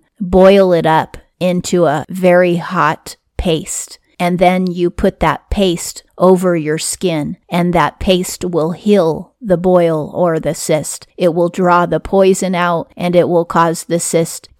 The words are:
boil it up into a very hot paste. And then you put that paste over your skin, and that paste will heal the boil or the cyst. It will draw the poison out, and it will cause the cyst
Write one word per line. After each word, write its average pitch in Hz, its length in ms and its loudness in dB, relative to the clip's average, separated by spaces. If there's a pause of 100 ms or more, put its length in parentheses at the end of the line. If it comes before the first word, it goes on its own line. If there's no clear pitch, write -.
(200)
boil 190 520 4
it 160 140 0
up 156 300 0 (220)
into 180 460 -2
a 147 240 -2
very 180 480 2
hot 160 600 -4 (200)
paste. - 640 -6 (200)
And 180 200 -2
then 185 280 2
you 175 220 -2
put - 320 -2
that 156 300 -2
paste - 520 -4 (140)
over 180 400 2
your 156 220 -4
skin, 160 580 -6 (140)
and 175 240 -2
that 147 260 0
paste 185 460 -2
will 170 240 -2
heal 170 720 0
the 185 160 0
boil 170 560 2
or 165 260 0
the 147 140 -4
cyst. - 520 -4 (120)
It 170 160 2
will 175 160 0
draw 175 340 2
the 170 160 -2
poison 190 540 0
out, 175 420 -2
and 180 180 -4
it 165 140 4
will 170 160 0
cause 170 400 0
the 165 160 -2
cyst - 480 -4 (120)